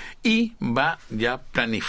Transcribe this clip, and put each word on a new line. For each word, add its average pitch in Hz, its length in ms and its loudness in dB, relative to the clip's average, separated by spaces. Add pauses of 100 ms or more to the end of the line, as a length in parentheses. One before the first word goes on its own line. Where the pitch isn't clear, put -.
(220)
Y 226 380 2
va 135 400 0 (100)
ya 117 280 0 (500)